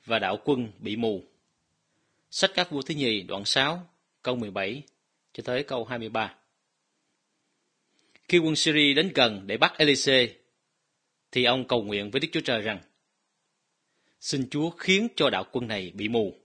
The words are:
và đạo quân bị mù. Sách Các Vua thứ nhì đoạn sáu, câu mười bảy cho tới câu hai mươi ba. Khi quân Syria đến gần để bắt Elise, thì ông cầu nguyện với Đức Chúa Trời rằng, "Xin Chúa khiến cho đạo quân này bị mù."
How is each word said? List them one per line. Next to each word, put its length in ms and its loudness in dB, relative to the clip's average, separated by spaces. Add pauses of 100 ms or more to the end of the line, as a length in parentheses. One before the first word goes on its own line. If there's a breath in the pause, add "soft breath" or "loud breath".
và 140 -2
đạo 260 -2
quân 340 -2
bị 180 -6
mù. 280 -2 (1040)
Sách 240 2
Các 160 0
Vua 120 -4
thứ 120 -6
nhì 280 0
đoạn 220 -8
sáu, 460 -2 (320)
câu 140 -2
mười 140 -6
bảy 320 -6 (500)
cho 140 -12
tới 160 -2
câu 220 -6
hai 140 -8
mươi 100 -8
ba. 260 -4 (1900 soft breath)
Khi 100 6
quân 180 2
Syria 380 4
đến 200 2
gần 320 2
để 100 -4
bắt 220 4
Elise, 560 4 (1000)
thì 120 2
ông 240 2
cầu 140 0
nguyện 280 -4
với 100 -2
Đức 120 -4
Chúa 80 -2
Trời 220 -2
rằng, 180 -6 (1400)
"Xin 300 -4
Chúa 200 -2
khiến 460 0
cho 140 2
đạo 220 -4
quân 160 -4
này 260 -6
bị 140 -4
mù." 360 0